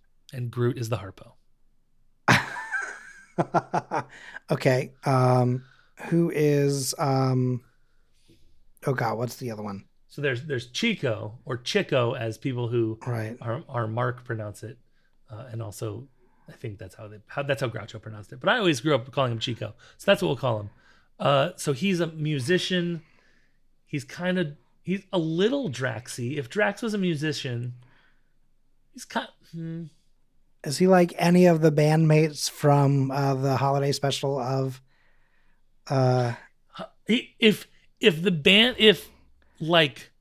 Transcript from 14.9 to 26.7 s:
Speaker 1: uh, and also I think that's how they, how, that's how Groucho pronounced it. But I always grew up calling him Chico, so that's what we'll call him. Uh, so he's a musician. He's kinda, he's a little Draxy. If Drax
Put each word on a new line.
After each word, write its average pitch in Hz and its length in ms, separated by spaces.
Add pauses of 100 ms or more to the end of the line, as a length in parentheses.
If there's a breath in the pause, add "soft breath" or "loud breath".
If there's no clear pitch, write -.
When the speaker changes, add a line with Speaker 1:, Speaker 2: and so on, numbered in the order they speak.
Speaker 1:
uh, 107 200
and 113 120
also 110 440 (420)
I 156 40
think 104 260
that's 95 160
how 107 140
they, 104 100 (100)
how, 143 140
that's 139 200
how 123 60
Groucho 110 340
pronounced 107 300
it. 127 80
But 185 100
I 247 80
always 165 220
grew 147 140
up 123 180
calling 127 200
him 113 60
Chico, 110 360 (220 soft breath)
so - 140
that's 196 100
what 175 80
we'll 143 80
call 113 240
him. 104 100 (480 soft breath)
Uh, 143 380
so - 160
he's 170 280
a 165 80
musician. 160 920 (840)
He's 135 180
kinda, 180 520 (260)
he's 196 200 (100)
a 190 60
little 185 520
Draxy. 120 640
If 127 140
Drax 208 320